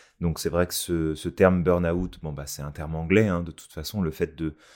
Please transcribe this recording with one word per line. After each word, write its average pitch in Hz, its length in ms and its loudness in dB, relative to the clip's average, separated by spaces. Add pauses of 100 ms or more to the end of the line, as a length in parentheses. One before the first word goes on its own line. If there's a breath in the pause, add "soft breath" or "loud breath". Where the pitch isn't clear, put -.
(200 soft breath)
Donc 82 200 0
c'est - 80 -2
vrai 87 180 2
que - 80 -8
ce, 80 400 0
ce 87 140 -6
terme 92 340 4
burn-out, 87 580 2
bon, 76 120 -8
bah, 71 140 -10
c'est - 160 -10
un 73 100 -8
terme 80 240 -6
anglais, 92 320 4
hein, 87 120 0
de 80 120 -8
toute - 200 -20
façon, 92 300 -6
le 80 80 0
fait 78 260 -4
de, 78 200 -4 (200 soft breath)